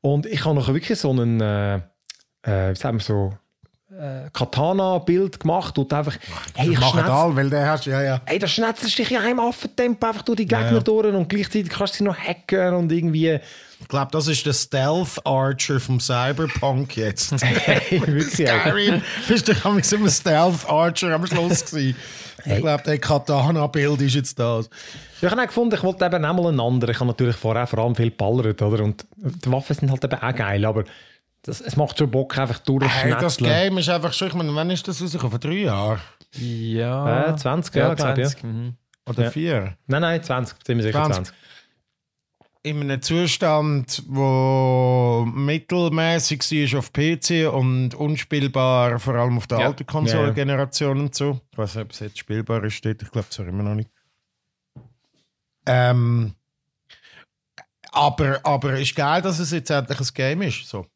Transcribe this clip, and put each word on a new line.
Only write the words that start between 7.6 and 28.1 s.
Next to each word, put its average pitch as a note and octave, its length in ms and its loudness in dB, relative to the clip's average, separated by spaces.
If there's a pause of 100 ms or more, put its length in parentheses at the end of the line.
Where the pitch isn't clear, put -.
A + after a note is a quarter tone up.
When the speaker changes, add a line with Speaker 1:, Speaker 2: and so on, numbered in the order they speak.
Speaker 2:
hast, D#3 180 0
ja, C3+ 180 0
ja. C3 220 0
Speaker 1:
Hey, D#3 120 0
da G3+ 100 -2
schnetzelst A3+ 520 -2
du - 40 0
dich - 80 -2
in B3+ 60 2
einem A#3+ 220 0
Affentempo A#3+ 680 0
einfach A3 180 -2
durch A3+ 140 0
die G#3 100 0
Speaker 2:
Ja, A2+ 120 0
Speaker 1:
Gegner A#2 200 4
Speaker 2:
ja. A2+ 40 0
Speaker 1:
durch G#3+ 320 4
und E3+ 140 0
gleichzeitig G3+ 400 -2
kannst - 240 -4
du - 60 -10
sie G#3 40 2
noch G3 140 0
hacken F3+ 580 0
und E3+ 160 2
irgendwie. D#3+ 480 2 (400)
Speaker 2:
Ich - 80 -20
glaub, C3+ 240 -2
das D#3 160 0
ist D3 180 0
der C#3+ 80 0
Stealth-Archer C3+ 1300 0
vom B2+ 200 0
Cyberpunk C3+ 1000 -2
jetzt. G#2+ 400 -2
Speaker 1:
<laughs> - 60 0
Hey, - 600 2
wirklich, D3 340 0
ja. C#3 220 2
Speaker 2:
Skyrim, G3+ 400 2 (260)
bist G#3+ 200 2
du G#3+ 80 4
damals G3+ 380 2
immer G#3 160 2
Stealth-Archer E3 1040 2
am E3+ 100 0
Schluss E3+ 400 0
gewesen? C3+ 300 -2 (480)
Speaker 1:
Hey. G2+ 140 0
Speaker 2:
Ich B2+ 60 2
glaub, D3 200 0
der D3+ 160 0
Katana-Bild D3 1000 2
ist C3+ 140 2
jetzt C#3 220 -2
das. A#2 320 0 (520)
Speaker 1:
Ja, F3 60 0
ich F3 40 2
habe A#3+ 100 0
auch A#3+ 60 0
gefunden, A#3 280 0
ich - 80 -4
wollte F#3 220 0
eben F3 200 2
auch D#3+ 80 0
mal F3 160 2
einen C#3+ 100 2
anderen. A#2+ 340 2
Ich - 60 -4
habe B2 80 2
natürlich A#2+ 280 2
vorher A2+ 320 0
vor G#2+ 120 -2
allem A#2 160 2
viel A#2 160 2